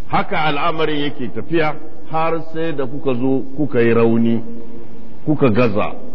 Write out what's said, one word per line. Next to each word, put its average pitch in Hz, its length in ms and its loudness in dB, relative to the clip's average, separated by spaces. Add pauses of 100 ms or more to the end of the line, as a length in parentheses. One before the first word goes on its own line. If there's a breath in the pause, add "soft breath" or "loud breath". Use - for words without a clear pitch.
haka 185 360 0
al'amarin 156 560 0
yake 139 280 0
tafiya 147 460 0 (360)
har 165 300 0 (140)
sai 165 180 -2
da 139 140 -2
kuka 131 280 -2
zo 131 280 0 (140)
kuka 135 240 0
yi 117 140 4
rauni, 117 460 4 (840)
kuka 147 220 2
gaza. 104 440 0 (220)